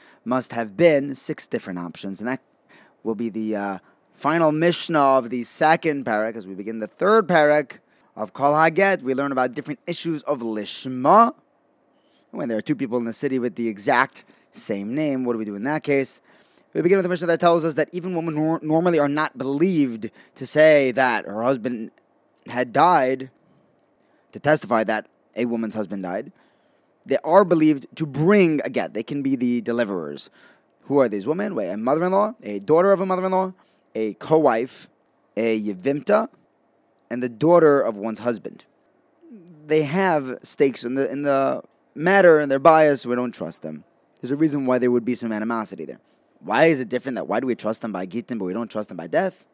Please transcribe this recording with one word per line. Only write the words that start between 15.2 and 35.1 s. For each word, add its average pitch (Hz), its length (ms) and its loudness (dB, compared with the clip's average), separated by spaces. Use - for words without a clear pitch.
what 120 80 -2
do 113 40 -6
we 110 60 -6
do 104 100 -8
in 101 100 -8
that 151 180 -4
case? 139 400 -4
We 160 80 -4
begin 175 160 4
with 190 80 0
a 180 60 -2
Mishnah 175 160 -4
that 165 140 2
tells 170 220 4
us 160 120 -2
that 147 180 -2
even 180 220 -8
women 165 220 -4
nor-, 156 260 0
normally 165 360 2
are 143 100 2
not 147 280 -4
believed 135 760 -2
to 131 120 -12
say 147 460 6
that 120 340 0
her 104 160 -6
husband 120 480 -4
had 123 260 -6
died, 135 560 2
to 101 80 -18
testify 120 440 2
that 107 240 -4
a 117 80 -2
woman's 113 300 -4
husband 101 300 -8
died. 90 280 -8
They 135 140 -2
are 185 260 6
believed 156 420 2
to 165 100 -6
bring 160 580 2
a 127 60 -6
get. 117 240 -4
They 107 80 -4
can 143 180 -8
be 135 160 -2
the 120 240 0
deliverers. 98 680 -4
Who 139 160 0
are 127 80 4
these 101 180 -6
women? 180 280 -4
Wait, 101 140 -4
a 92 80 -6
mother-in-law, 175 680 0
a 104 180 -8
daughter 165 320 4
of 185 100 2
a 196 40 -4
mother-in-law, 185 460 -2
a 110 200 -4
co-wife, 135 760 0